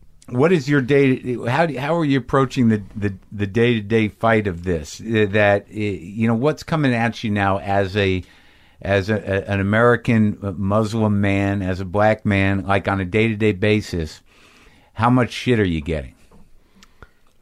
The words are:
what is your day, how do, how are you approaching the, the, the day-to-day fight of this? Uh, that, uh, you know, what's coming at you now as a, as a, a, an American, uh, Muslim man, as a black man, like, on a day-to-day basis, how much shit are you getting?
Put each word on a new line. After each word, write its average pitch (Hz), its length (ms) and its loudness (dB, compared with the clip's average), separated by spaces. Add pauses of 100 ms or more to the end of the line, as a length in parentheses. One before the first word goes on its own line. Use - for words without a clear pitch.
(300)
what 139 220 2
is 143 180 0
your 147 100 4
day, 131 540 2 (140)
how 151 180 0
do, 135 120 -6
how 143 180 -2
are 170 80 0
you 139 140 2
approaching 131 500 0
the, 107 140 0 (140)
the, 101 180 -4 (160)
the 101 160 -6
day-to-day 110 600 0
fight 110 380 0
of 87 180 -6
this? 82 380 -4
Uh, 107 280 2
that, 101 400 2
uh, - 40 -16
you 104 520 -4
know, 117 80 2
what's 143 280 -2
coming 147 320 0
at 113 300 -2
you 110 60 -2
now 98 280 0
as 98 380 -2
a, 95 260 0 (580)
as 98 300 0
a, 107 60 2
a, 98 360 -2
an 98 80 0
American, 110 800 2
uh, 101 100 -6
Muslim 104 680 0
man, 98 420 0
as 92 180 -4
a 98 60 -6
black 104 380 0
man, 98 420 0
like, 98 220 0
on 98 120 0
a 95 60 -4
day-to-day 110 460 0
basis, 95 680 -2 (760)
how 113 160 2
much 123 200 2
shit 123 300 -2
are 104 40 4
you 82 180 -2
getting? 73 320 -6 (1300)